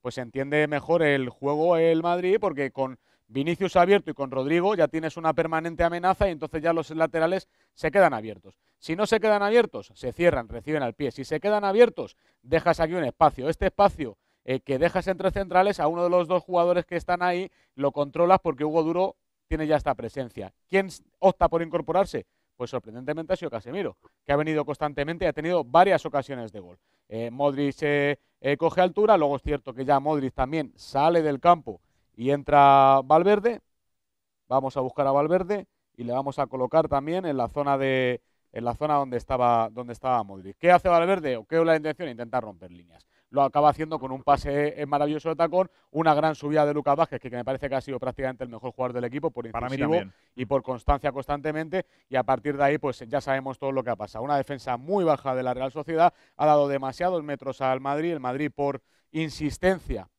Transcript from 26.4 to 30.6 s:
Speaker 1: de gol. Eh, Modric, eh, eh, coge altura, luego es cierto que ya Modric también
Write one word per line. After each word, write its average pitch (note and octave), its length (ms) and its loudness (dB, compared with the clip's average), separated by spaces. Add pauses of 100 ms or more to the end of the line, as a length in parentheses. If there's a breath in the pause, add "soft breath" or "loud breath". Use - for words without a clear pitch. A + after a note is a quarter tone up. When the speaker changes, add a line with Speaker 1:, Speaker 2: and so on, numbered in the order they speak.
Speaker 1:
de G#2+ 80 -16
gol. F2+ 200 -20 (300)
Eh, A2+ 220 -8
Modric, C#3 500 -2
eh, C#3+ 360 0 (220)
eh, C#3 160 0
coge E3 240 0
altura, G3+ 380 4
luego C#3+ 180 2
es C3 60 -8
cierto C#3+ 320 -6
que C3 100 -8
ya C#3 160 4
Modric C#3+ 340 -2
también C3+ 420 -4